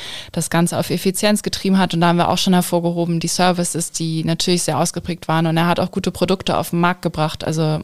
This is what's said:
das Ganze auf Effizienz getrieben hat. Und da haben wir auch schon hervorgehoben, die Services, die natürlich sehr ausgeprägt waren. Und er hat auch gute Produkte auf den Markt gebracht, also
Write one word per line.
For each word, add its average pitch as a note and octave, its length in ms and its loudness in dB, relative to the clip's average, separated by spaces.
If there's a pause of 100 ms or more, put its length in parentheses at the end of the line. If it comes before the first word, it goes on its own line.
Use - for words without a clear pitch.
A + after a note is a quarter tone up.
(340)
das E3 160 -4
Ganze E3+ 280 2
auf - 120 -2
Effizienz G3+ 540 0
getrieben F#3+ 340 0
hat. F3+ 160 2
Und E3+ 80 0
da F3 80 4
haben E3+ 80 4
wir F3 100 2
auch F#3 100 2
schon - 140 2
hervorgehoben, E3+ 720 2
die E3+ 80 -2
Services, F3+ 640 0
die D#3+ 320 -2
natürlich E3+ 380 0
sehr D3 140 0
ausgeprägt E3+ 520 -4
waren. E3 180 2
Und D#3+ 80 0
er E3 100 2
hat F3 140 2
auch F3+ 120 0
gute F#3 200 -4
Produkte F#3 460 0
auf - 140 -2
den E3+ 100 0
Markt F3+ 220 0
gebracht, D#3 420 -4
also D#3 380 0